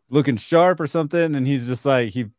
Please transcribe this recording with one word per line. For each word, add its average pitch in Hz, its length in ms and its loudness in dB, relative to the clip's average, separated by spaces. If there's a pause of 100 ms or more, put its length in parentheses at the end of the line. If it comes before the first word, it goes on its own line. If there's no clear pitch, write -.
looking 135 280 0
sharp," 170 440 2
or 156 60 -4
something. 160 480 -2
And 131 120 -2
he's 135 200 -2
just 123 180 -6
like, 127 260 2
he 120 160 -6 (120)